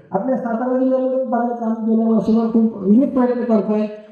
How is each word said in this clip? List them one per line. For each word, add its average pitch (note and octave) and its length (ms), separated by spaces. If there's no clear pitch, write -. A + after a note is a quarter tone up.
आपल्या A#3 260
सातारा B3 420
जिल्ह्यामध्ये C4 460
बघायचं, A#3 400
आम्ही A3+ 300
गेल्या A3+ 200
वर्षभर A3 380
खूप A3+ 280
विविध A3+ 280
प्रयत्न B3 340
करतोय, G#3+ 380